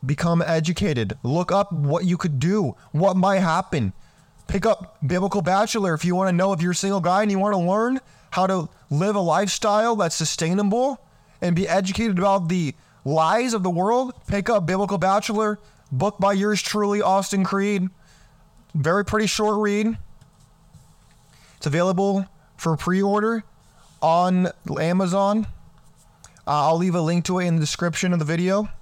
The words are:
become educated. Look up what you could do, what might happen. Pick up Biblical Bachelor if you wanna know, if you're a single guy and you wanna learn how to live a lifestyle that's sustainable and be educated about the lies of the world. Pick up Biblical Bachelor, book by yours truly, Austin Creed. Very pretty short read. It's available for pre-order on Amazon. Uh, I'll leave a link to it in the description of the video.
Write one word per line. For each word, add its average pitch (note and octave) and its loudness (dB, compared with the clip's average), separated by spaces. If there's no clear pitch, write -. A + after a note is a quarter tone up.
become E3+ 0
educated. D#3+ 0
Look D#3 -2
up G3+ 0
what D#3 0
you F3+ 2
could D3 -2
do, F3 0
what F3+ 2
might F#3+ 4
happen. E3 0
Pick G3 -2
up G3+ -2
Biblical F3+ 0
Bachelor G3 0
if D3+ -4
you F3 0
wanna F#3 2
know, F#3 2
if D#3+ -2
you're F3+ 0
a F3 -2
single G3 -2
guy F3+ 2
and G#3+ 2
you G3 0
wanna G3+ 0
learn A3 0
how F#3 0
to F#3 -2
live F#3 0
a G3+ 0
lifestyle G#3 0
that's F#3 -2
sustainable G3+ -2
and F3 0
be F3+ 0
educated F#3+ 0
about G3 2
the E3+ -2
lies E3+ 2
of G#3 -2
the F#3 0
world. A3+ 0
Pick G3+ -2
up G3+ 2
Biblical F#3+ -2
Bachelor, G#3 0
book F3 -2
by G3 2
yours G3+ 0
truly, G#3 0
Austin F#3+ 0
Creed. G3 -2
Very E3 0
pretty G#3+ 0
short G#3 0
read. G#3 0
It's - -10
available F#3+ 0
for E3 0
pre-order G3+ 0
on F3+ 2
Amazon. F#3+ 0
Uh, D3 2
I'll E3 4
leave F3+ 0
a F3 0
link E3 0
to F#3 0
it F3+ 0
in E3+ 2
the E3 2
description F3 -2
of F3 0
the D#3 -2
video. F#3 0